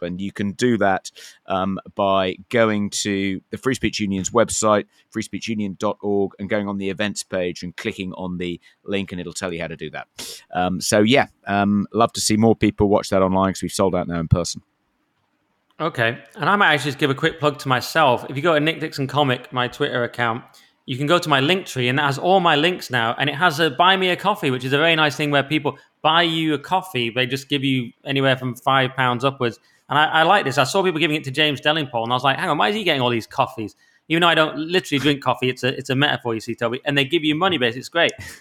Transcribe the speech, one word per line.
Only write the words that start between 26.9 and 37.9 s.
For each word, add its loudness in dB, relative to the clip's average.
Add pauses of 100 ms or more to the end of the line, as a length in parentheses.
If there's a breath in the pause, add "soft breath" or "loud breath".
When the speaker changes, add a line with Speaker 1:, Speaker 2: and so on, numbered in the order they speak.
Speaker 2:
They 0
just -6
give -2
you -2 (140)
anywhere 2
from -6
five 2
pounds 0
upwards. -2 (300 soft breath)
And 2
I, 6
I 4
like 4
this. 0
I 4
saw 0
people 0
giving 2
it -6
to -6
James 0
Delingpole, -2
and -2
I 2
was -2
like, 2
"Hang -4
on, 0
why 2
is -2
he -4
getting 0
all 2
these -2
coffees?" -4 (340 soft breath)
Even 2
though 4
I 4
don't 2
literally -2
drink 0
coffee, -2
it's -4
a, 2
it's -8
a 0
metaphor, 0
you -4
see, -8
Toby. -4
And -2
they 2
give -2
you 0
money, 0
basically. -2
It's -14
great. 2 (300 loud breath)